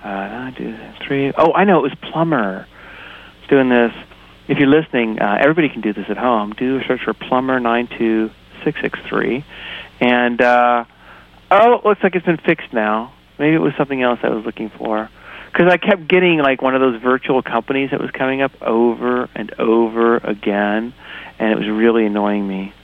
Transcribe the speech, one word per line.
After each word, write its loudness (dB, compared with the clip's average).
Uh, -12
nine, -10
two, -10
three. -2
Oh, 4
I 4
know. 6
It 0
was -16
plumber. -2
Doing 4
this. 4
If -2
you're 4
listening, 2
uh, 0
everybody 2
can -10
do -2
this -8
at -4
home. -2
Do -2
a -4
search -2
for -4
plumber -2
nine 0
two 0
six -2
six -4
three. -2
And, 2
uh, 4
oh, 6
it -4
looks 2
like 0
it's -2
been 0
fixed -2
now. -2
Maybe 2
it 2
was 0
something -2
else 0
I 0
was -4
looking -8
for. -6
'Cause 4
I 6
kept 0
getting, 4
like, 2
one 0
of 2
those 0
virtual 0
companies -4
that -4
was -6
coming -2
up -2
over 0
and -10
over 2
again, -2
and 0
it 0
was -4
really 2
annoying -2
me. -8